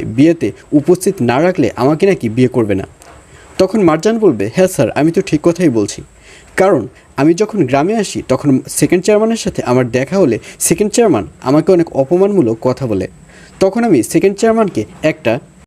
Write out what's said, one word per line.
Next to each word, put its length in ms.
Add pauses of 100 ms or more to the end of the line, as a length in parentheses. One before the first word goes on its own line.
বিয়েতে 440 (240)
উপস্থিত 480
না 200
রাখলে 260 (100)
আমাকে 300
নাকি 220
বিয়ে 200
করবে 260
না।" 120 (720)
তখন 240
মারজান 360
বলবে, 260 (100)
"হ্যাঁ 140
স্যার, 220
আমি 220
তো 140
ঠিক 160
কথাই 260
বলছি, 340 (540)
কারণ 260 (340)
আমি 180
যখন 320
গ্রামে 300
আসি 220 (100)
তখন 220 (180)
সেকেন্ড 360
চেয়ারম্যানের 320
সাথে 260
আমার 280
দেখা 280
হলে 180 (220)
সেকেন্ড 340
চেয়ারম্যান 340 (160)
আমাকে 300
অনেক 240
অপমানমূলক 640
কথা 260
বলে। 200 (540)
তখন 240
আমি 180
সেকেন্ড 360
চেয়ারম্যানকে 460 (180)
একটা 300 (340)